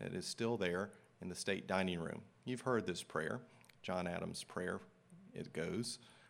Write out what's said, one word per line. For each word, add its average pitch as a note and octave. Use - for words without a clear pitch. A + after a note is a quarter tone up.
that F#2
is F2+
still A#2
there F#2+
in F2+
the F2+
state -
dining F#2
room. -
You've B2
heard A#2+
this E2+
prayer, D#2
John F2+
Adams' F2
prayer. F2+
It F2
goes, E2+